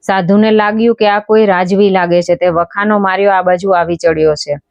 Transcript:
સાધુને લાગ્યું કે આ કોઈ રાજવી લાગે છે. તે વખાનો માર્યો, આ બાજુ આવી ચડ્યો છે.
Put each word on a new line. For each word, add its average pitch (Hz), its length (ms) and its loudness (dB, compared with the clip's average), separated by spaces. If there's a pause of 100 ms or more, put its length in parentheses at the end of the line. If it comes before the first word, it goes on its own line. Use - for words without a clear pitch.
સાધુને 196 460 0
લાગ્યું 214 460 2
કે 208 120 0
આ 208 120 0
કોઈ 220 260 2
રાજવી 196 440 2
લાગે 175 320 0
છે. 175 140 0
તે 180 120 -2
વખાનો 202 500 -2
માર્યો, 196 340 0
આ 185 100 0
બાજુ 180 280 -2
આવી 170 260 -2
ચડ્યો 156 380 0
છે. 147 220 -8 (140)